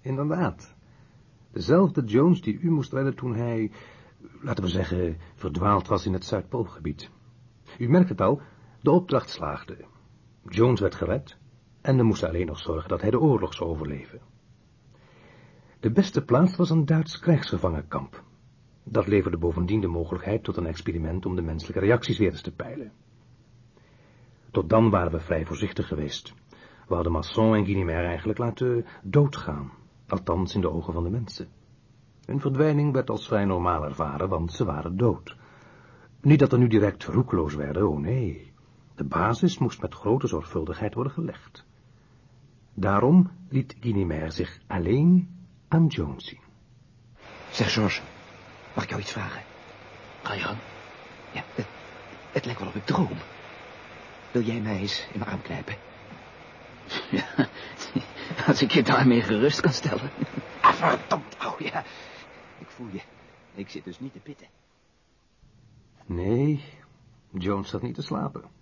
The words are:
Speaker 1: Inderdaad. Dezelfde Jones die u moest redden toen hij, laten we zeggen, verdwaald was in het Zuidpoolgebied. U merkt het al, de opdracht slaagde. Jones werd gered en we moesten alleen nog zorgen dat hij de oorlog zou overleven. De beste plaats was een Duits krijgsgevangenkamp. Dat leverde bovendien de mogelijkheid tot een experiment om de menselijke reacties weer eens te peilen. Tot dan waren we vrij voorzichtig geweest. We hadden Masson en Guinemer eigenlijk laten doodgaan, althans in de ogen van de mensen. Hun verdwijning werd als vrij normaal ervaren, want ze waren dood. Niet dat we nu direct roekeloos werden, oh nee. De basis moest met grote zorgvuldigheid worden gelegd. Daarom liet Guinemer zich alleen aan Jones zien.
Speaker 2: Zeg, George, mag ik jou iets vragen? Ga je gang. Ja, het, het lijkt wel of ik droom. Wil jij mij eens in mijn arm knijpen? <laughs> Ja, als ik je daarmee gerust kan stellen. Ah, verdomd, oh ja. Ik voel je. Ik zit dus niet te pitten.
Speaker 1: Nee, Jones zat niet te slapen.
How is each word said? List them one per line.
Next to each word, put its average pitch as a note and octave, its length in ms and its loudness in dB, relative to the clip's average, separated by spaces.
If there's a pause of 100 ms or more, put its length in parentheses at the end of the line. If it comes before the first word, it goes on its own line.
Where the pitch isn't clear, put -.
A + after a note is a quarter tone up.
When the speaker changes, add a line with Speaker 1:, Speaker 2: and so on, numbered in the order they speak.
Speaker 1:
Inderdaad. C#3 720 -4 (760)
Dezelfde D3 540 4
Jones C3+ 360 6
die - 200 -2
u E3+ 100 0
moest D3+ 220 0
redden C3+ 220 -2
toen B2 200 -6
hij, A2+ 360 -2 (680)
laten G2+ 240 -4
we F2+ 60 0
zeggen, F2 480 0 (160)
verdwaald F#2 540 2
was G2 180 0
in G2+ 60 0
het F#2 120 -4
Zuidpoolgebied. F2+ 880 -6 (680)
U A#2+ 100 -2
merkt F3+ 200 8
het - 120 -4
al, A#2+ 200 4 (400)
de D3 100 4
opdracht D#3 400 4
slaagde. - 540 -10 (640)
Jones A2 320 4
werd G2 140 0
gered G#2 420 -4 (440)
en C3+ 160 2
we B2 60 6
moesten G2+ 260 2
alleen E2+ 180 -2
nog D2 120 -8
zorgen D#2+ 300 -6
dat - 120 -2
hij G#2 100 0
de A#2+ 100 4
oorlog B2+ 340 2
zou - 160 -6
overleven. D2 500 -8 (1600)
De A2 100 0
beste F#3 340 2
plaats E3 320 4
was F3 140 2
een D#3+ 140 4
Duits D#3+ 340 2
krijgsgevangenkamp. E2 1040 -2 (600)
Dat G#2+ 220 0
leverde G2 300 2
bovendien F2 440 0
de F#2+ 60 -2
mogelijkheid F2+ 580 -4
tot F#2+ 120 -4
een F2+ 100 -4
experiment E2 600 -4
om F2+ 100 -2
de F2 60 -2
menselijke D#2+ 380 -6
reacties A#2 380 2
weer F#2+ 120 4
eens - 120 -10
te - 120 -10
peilen. - 380 -12 (1600)
Tot E2+ 180 -2
dan A2+ 220 6
waren F2 220 2
we E2 80 -2
vrij D#2+ 260 -2
voorzichtig - 420 -6
geweest. - 460 -8 (540)
We F#2 60 0
hadden E2+ 180 0
Masson A2 420 2
en G#2+ 100 4
Guinemer F2+ 400 -2
eigenlijk F2 340 -4
laten A#2+ 480 -2 (160)
doodgaan, F#2+ 680 0 (380)
althans F2+ 460 -2
in G#2 60 2
de F2 100 0
ogen E2 220 -4
van E2+ 120 -2
de F2 60 -4
mensen. G#2+ 380 -6 (760)
Hun C#3 160 -4
verdwijning D3 520 2
werd C3 180 0
als G#2+ 160 -4
vrij G#2 180 2
normaal F2 400 2
ervaren, D2 440 -4
want E2 240 -2
ze - 120 -2
waren E2 320 -4
dood. G#2+ 400 0 (840)
Niet C#3+ 180 8
dat C3+ 120 6
we B2 80 4
nu B2 80 8
direct G#2 380 4
roekeloos E2 500 0
werden, D2 340 0
oh D2+ 100 0
nee. F#2 540 -4 (420)
De D#2+ 100 -6
basis G#2 540 0
moest - 220 -2
met - 140 -8
grote C3 320 0
zorgvuldigheid F2 680 -4
worden C3+ 180 -4
gelegd. - 520 -10 (1120)
Daarom A#2 560 6 (180)
liet - 320 -2
Guinemer E2 520 -2
zich - 340 -6
alleen C#3 640 4 (400)
aan D#3+ 180 4
Jones E2 380 -2
zien. - 160 -16 (1120)
Speaker 2:
Zeg, - 220 -2
George, G#2 300 0 (720)
mag G#2+ 100 -4
ik - 60 -12
jou G2+ 100 -4
iets G2 120 -10
vragen? - 300 -8 (800)
Ga A2 120 -6
je G2 60 -6
gang. G#2+ 180 -6 (760)
Ja, - 100 -10 (120)
het, - 120 -6 (680)
het - 120 -2
lijkt A#2+ 160 -6
wel F#2+ 80 -6
of F2 80 -8
ik G2+ 80 -8
droom. - 320 0 (1120)
Wil B2 120 0
jij A2+ 180 -2
mij G#2 180 -2
eens G2+ 340 -6
in G#2 60 -6
mijn G2+ 120 -6
arm - 120 -8
knijpen? - 340 -10 (1160)
<laughs> - 180 -8
Ja, - 380 -2 (1000)
als - 160 4
ik A#2+ 80 2
je D#3 120 6
daarmee A#2+ 400 6
gerust A2 380 2
kan D#3+ 120 4
stellen. C3+ 380 -4 (500)
Ah, - 120 8
verdomd, - 640 -2 (100)
oh - 120 -8
ja. F3+ 260 -6 (760)
Ik - 100 -18
voel A#2+ 240 -14
je. F#2+ 100 -10 (520)
Ik G2 140 -10
zit - 160 -14
dus - 160 -14
niet C3+ 120 -12
te - 60 -20
pitten. - 280 -20 (1600)
Speaker 1:
Nee, A#2 580 0 (640)
Jones F#2+ 400 -4
zat F#2+ 120 -4
niet A#2 120 -6
te - 80 -10
slapen. - 420 -6 (180)